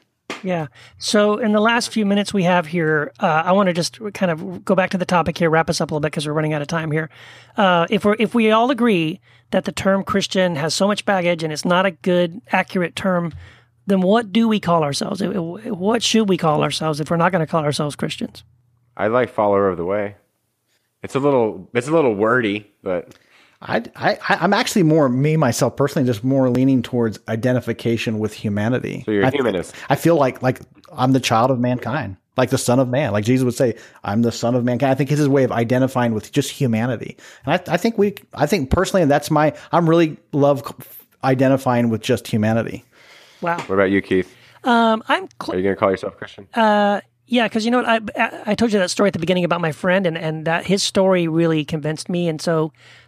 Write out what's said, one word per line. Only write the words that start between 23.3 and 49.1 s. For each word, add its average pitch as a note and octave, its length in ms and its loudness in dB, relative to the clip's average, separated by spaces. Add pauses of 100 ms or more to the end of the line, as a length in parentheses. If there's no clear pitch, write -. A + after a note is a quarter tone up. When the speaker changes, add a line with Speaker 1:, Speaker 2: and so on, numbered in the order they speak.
Speaker 3:
I, - 200 -4 (140)
I, F#3 160 -2 (160)
I, G3 140 0
I'm G3 100 2
actually G#3+ 300 0
more, D#3 260 4
me, C#3+ 300 0
myself, B2 380 0
personally, C#3 300 0
just A2 160 -2
more C3 280 2
leaning B2+ 320 2
towards A#2 360 -2 (100)
identification A#2 920 -2
with G#2+ 160 -4
humanity. G#2 720 -2
Speaker 2:
So G#2+ 60 0
you're G2+ 100 4
a B2+ 60 6
Speaker 3:
I, - 20 0
Speaker 2:
humanist. A2+ 440 -2 (140)
Speaker 3:
I C#3 80 2
feel E3 200 2
like, C3 260 0
like, B2+ 180 0 (320)
I'm B2+ 200 0
the C3 80 4
child A#2+ 300 2
of B2 80 0
mankind, B2 580 -4 (200)
like B2+ 140 2
the C3 80 0
Son B2 200 2
of B2+ 100 2
Man. B2+ 240 -2
Like G#2 120 -2
Jesus B2+ 200 2
would A#2+ 100 0
say, B2 220 0 (280)
"I'm G#2 180 0
the A#2 80 2
Son A#2+ 240 -2
of B2 100 0
Mankind." B2 260 0
I C3 40 2
think C#3 160 -2
it's D3 80 0
his D3 100 2
way C3+ 140 4
of A#2 100 2
identifying B2 600 0
with G#2+ 200 -6
just - 180 -2
humanity. A#2 640 -4 (300)
And D3+ 80 -2
I, F#3 200 -4
I - 40 2
think A3+ 180 -2
we, G3+ 200 0 (180)
I - 120 -2
think D3+ 240 0
personally, F#3 320 0
and C#3 80 4
that's C#3+ 200 0
my, D3+ 240 2 (180)
I'm E3 160 2
really D#3+ 300 2 (140)
love C#3+ 340 2
c-, - 80 -12 (500)
identifying C3 640 2
with A2 140 -2
just - 260 -2
humanity. A2+ 560 0 (560)
Speaker 1:
Wow. E3+ 180 -2
Speaker 2:
What - 140 -8
about - 180 4
you, G2 120 2
Keith? F#2 300 -2 (320)
Speaker 1:
Um, A#3 440 2
I'm F4+ 200 0 (140)
cl- - 120 -6
Speaker 2:
Are F2+ 40 -2
you F#2 60 0
gonna G2 120 2
call G#2+ 140 2
yourself F#2+ 280 -4
Christian? G#2 360 -16
Speaker 1:
Uh, G#3 460 2 (260)
yeah, A#3 220 0
'cause A3 160 -4
you A#3 60 -2
know B3 120 2
what? - 60 -6
I, A3+ 340 0
I, - 260 -6
I G3+ 60 2
told A3+ 180 0
you G#3 80 4
that F3+ 100 0
story G3+ 180 2
at - 60 -2